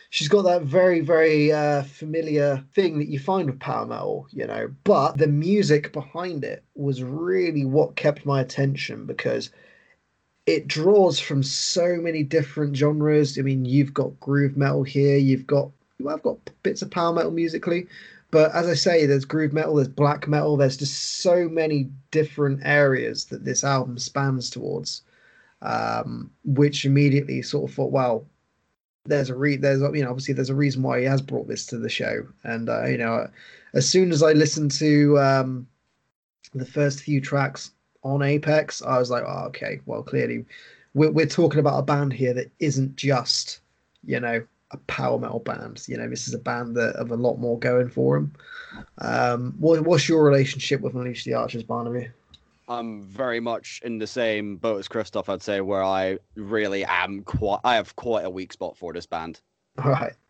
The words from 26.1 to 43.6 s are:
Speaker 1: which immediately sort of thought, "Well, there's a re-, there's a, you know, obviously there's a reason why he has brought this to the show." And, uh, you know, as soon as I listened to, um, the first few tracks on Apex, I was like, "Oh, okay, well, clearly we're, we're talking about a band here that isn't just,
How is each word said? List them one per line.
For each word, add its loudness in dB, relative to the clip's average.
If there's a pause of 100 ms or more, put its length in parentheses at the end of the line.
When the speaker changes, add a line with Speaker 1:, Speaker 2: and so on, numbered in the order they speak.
Speaker 1:
which 2
immediately 2
sort -4
of -16
thought, -4
"Well, 0 (800)
there's 0
a -8
re-, 0
there's 2
a, 0
you 0
know, -2
obviously -4
there's -2
a -2
reason 0
why 0
he 0
has 2
brought -6
this -8
to -10
the -6
show." -4 (160)
And, -6
uh, -2
you 0
know, -2 (440)
as 2
soon 4
as 2
I 8
listened 2
to, 6
um, 2 (840)
the -6
first -2
few 0
tracks -2 (320)
on -2
Apex, 0
I 0
was 2
like, -2
"Oh, -8
okay, -10
well, -8
clearly -4 (480)
we're, 4
we're 2
talking 2
about 2
a -2
band 0
here -2
that -6
isn't -2
just, -2 (420)